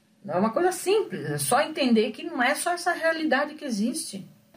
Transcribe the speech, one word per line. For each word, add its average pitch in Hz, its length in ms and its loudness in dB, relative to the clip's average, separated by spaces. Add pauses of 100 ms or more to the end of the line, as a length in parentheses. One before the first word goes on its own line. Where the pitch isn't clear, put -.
(240)
não 165 120 -6
é - 20 0
uma 220 140 4
coisa 349 200 2
simples, 359 540 0
é 147 120 -2
só 247 240 2
entender 254 500 2
que 311 120 -12
não 311 180 -4
é 269 140 2
só 349 180 -2
essa 349 180 -2
realidade 311 640 0
que 294 100 -12
existe, 233 600 -4 (300)